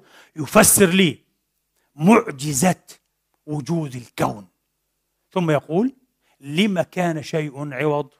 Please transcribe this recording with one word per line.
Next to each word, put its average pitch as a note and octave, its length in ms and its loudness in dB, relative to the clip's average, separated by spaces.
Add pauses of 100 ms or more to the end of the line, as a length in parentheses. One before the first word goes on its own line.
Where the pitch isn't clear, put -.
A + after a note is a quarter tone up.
(360)
يفسر F#3+ 500 2
لي F3 320 2 (760)
معجزة D3+ 920 2 (640)
وجود D3+ 480 -4
الكون. A#2+ 540 -8 (840)
ثم F3 180 0
يقول: E3+ 440 0 (460)
"لما E3+ 420 0
كان E3 400 -4
شيء D3 520 -8
عوض D3 460 -2